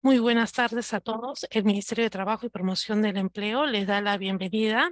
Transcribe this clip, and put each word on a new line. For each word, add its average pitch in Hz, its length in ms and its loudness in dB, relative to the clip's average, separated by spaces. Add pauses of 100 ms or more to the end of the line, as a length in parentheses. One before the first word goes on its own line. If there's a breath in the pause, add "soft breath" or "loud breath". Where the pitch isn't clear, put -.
Muy 262 120 8
buenas 233 320 2
tardes 233 420 -2
a 196 60 -2
todos. 233 500 -8
El 214 140 0
Ministerio 208 380 0
de 226 60 2
Trabajo 202 380 -4
y - 20 -6
Promoción 185 540 -2
del 202 160 0
Empleo 208 480 -2
les 208 200 0
da 202 140 2
la 202 160 0
bienvenida. 214 760 0